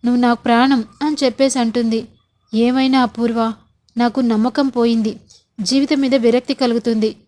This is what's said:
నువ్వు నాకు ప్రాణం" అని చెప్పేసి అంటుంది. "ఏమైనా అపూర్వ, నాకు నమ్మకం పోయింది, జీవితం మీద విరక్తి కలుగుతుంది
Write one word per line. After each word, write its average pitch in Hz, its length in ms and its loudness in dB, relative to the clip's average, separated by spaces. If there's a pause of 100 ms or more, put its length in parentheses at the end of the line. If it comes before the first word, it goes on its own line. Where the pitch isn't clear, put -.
నువ్వు 247 160 2
నాకు 240 220 0
ప్రాణం" 240 400 2 (180)
అని 302 220 -2
చెప్పేసి 269 360 0
అంటుంది. 226 480 -2 (460)
"ఏమైనా 262 480 2
అపూర్వ, 226 520 -2 (440)
నాకు 240 240 0
నమ్మకం 240 460 0
పోయింది, 233 520 0 (420)
జీవితం 277 400 0
మీద 269 140 0
విరక్తి 247 380 0
కలుగుతుంది 233 640 -2 (120)